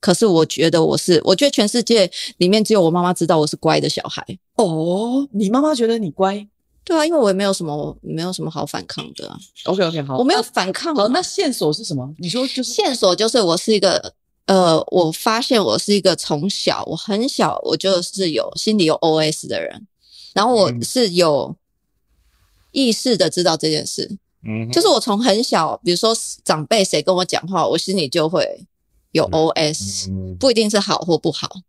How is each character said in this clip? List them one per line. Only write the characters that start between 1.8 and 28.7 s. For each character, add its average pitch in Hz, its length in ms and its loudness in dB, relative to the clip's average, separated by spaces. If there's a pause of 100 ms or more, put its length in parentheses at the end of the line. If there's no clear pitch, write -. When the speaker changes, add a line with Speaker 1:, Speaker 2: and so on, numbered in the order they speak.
Speaker 1:
界 220 280 4 (280)
里 175 100 2
面 208 160 4
只 - 80 0
有 208 80 6
我 165 100 4
妈 175 120 0
妈 180 100 0
知 175 140 -2
道 165 120 4
我 151 80 2
是 - 100 -4
乖 156 220 2
的 147 100 -2
小 - 160 -6
孩。 - 200 -10 (300)
Speaker 2:
哦， 202 800 0
你 202 180 0
妈 254 100 2
妈 302 140 2
觉 233 120 0
得 226 120 0
你 196 120 -4
乖？ 196 360 -2 (360)
Speaker 1:
对 339 140 -2
啊， 302 80 2
因 330 80 0
为 320 60 2
我 226 100 4
也 196 40 4
没 190 100 0
有 196 100 2
什 180 120 -4
么， 147 360 -6
没 160 220 -8
有 180 100 -6
什 165 100 -8
么 156 60 -6
好 156 160 -6
反 - 220 -10
抗 - 180 -12 (100)
的 - 140 -14
啊。 - 80 -16 (280)
Speaker 2:
OK，OK， 165 380 -2
好。 139 160 -4
Speaker 1:
我 240 40 2
没 269 120 4
有 247 60 0
反 190 320 -4
抗 311 220 -6
啊。 285 80 2
Speaker 2:
好， 311 60 2
那 302 120 0
线 359 320 -2
索 160 200 0
是 156 100 -6
什 185 100 -8
么？ 139 260 -6
你 180 100 -8
说 247 180 -2
就 262 160 -6
是 226 100 -6
Speaker 1:
线 349 220 0
索 190 200 2
就 214 140 0
是 240 120 2
我 170 160 2
是 220 160 0
一 208 80 4
个， - 340 0 (320)
呃， 180 340 4 (120)
我 170 180 4
发 226 300 -2
现 254 200 2
我 117 160 2
是 - 160 0
一 202 80 4
个 175 140 4
从 156 340 -4
小， - 380 -2
我 - 80 -6
很 208 340 -4
小 - 360 -2
我 - 120 0
就 185 240 0
是 180 300 -4
有， 113 240 -2
心 214 240 0
里 180 60 4
有 156 100 4
O 156 260 2
S 156 280 -2
的 101 120 -4
人。 - 240 -10 (480)
然 202 140 0
后 247 80 2
我 185 260 4
是 196 340 0
有 151 320 4
Speaker 3:
嗯。 - 100 -12 (1120)
Speaker 1:
意 262 220 0
识 240 240 0
的 165 120 2
知 175 140 -2
道 165 140 2
这 156 120 -2
件 151 160 -4
事。 - 240 -8 (380)
Speaker 3:
嗯 110 220 -6
哼。 - 20 -8
Speaker 1:
就 330 100 0
是 415 60 2
我 285 140 4
从 208 200 -2
很 233 220 2
小， 156 420 0
比 175 60 0
如 175 60 2
说 220 200 0 (280)
长 156 220 -2
辈 214 180 2
谁 156 180 -2
跟 190 100 0
我 180 120 2
讲 - 240 -4
话， 170 180 0
我 123 100 0
心 190 200 -4
里 156 120 -2
就 160 200 0
会 160 180 0 (640)